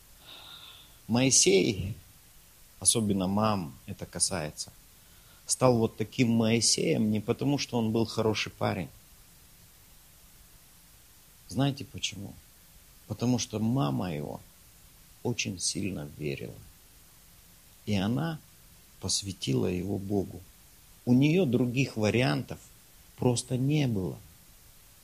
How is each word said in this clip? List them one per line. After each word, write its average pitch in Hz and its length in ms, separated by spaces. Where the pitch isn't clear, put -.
Моисей, 127 880
особенно 98 460
мам 101 480
это 95 200
касается, - 680
стал 127 320
вот 113 220
таким 113 320
Моисеем 113 800
не 107 100
потому, 135 380
что - 180
он 110 160
был 113 140
хороший 110 440
парень. 107 380
Знаете 135 360
почему? 98 480
Потому 120 300
что - 200
мама 117 560
его - 260
очень 113 360
сильно 87 580
верила. 69 440
И 104 100
она 131 440
посвятила 101 680
его 92 320
Богу. 98 420
У 127 60
неё 151 320
других 123 540
вариантов 120 600
просто 123 400
не 143 280
было. 92 300